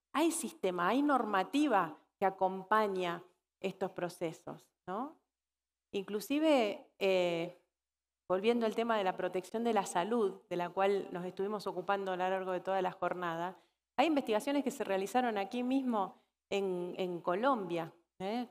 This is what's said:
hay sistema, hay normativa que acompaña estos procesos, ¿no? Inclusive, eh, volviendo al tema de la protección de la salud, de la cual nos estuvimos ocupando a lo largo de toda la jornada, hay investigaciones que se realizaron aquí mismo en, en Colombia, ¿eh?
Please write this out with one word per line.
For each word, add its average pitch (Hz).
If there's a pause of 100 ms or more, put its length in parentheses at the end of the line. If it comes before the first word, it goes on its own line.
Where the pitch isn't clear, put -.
(140)
hay 311
sistema, 180
hay 240
normativa 214 (220)
que 196
acompaña 190 (380)
estos 190
procesos, 165 (220)
¿no? 247 (800)
Inclusive, 214 (120)
eh, 180 (680)
volviendo 226
al 220
tema 226
de 202
la 180
protección 185
de 233
la 196
salud, 196
de 180
la 175
cual 196
nos 175
estuvimos 196
ocupando 190
a 185
lo 185
largo 190
de 180
toda 190
la 185
jornada, 175 (400)
hay 285
investigaciones 277
que 269
se -
realizaron 202
aquí 202
mismo 247 (280)
en, 185
en 180
Colombia, 180 (260)
¿eh? 220